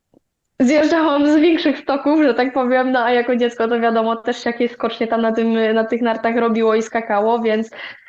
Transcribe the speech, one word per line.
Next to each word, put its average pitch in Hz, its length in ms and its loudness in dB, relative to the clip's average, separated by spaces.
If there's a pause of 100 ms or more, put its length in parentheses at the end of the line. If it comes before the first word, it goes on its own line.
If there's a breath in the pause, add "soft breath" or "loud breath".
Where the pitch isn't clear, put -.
(600)
zjeżdżałam 294 720 2
z 302 40 4
większych 311 420 2
stoków, 285 460 0
że 262 100 2
tak 254 200 -2
powiem, 254 380 0
no, 254 120 0
a 240 80 0
jako 240 240 0
dziecko 233 320 -2
to 233 120 0
wiadomo 226 360 0
też, 240 300 -6
jakie 233 240 -2
skocznie 226 380 -4
tam 226 140 -2
na 226 100 0
tym, 226 420 0
na 220 100 2
tych 226 180 -2
nartach 233 340 -2
robiło 226 400 2
i 226 60 2
skakało, 226 580 -2
więc, 220 300 -2 (400 loud breath)